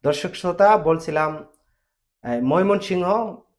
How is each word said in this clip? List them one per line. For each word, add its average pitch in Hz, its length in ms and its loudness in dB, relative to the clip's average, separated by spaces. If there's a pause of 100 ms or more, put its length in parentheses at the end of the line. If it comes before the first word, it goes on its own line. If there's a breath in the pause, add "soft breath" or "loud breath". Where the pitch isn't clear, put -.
দর্শক 147 320 -2
শ্রোতা, 196 420 4
বলছিলাম, 156 680 -2 (880)
এই 120 80 -2
ময়মনসিংহ 190 960 0 (220)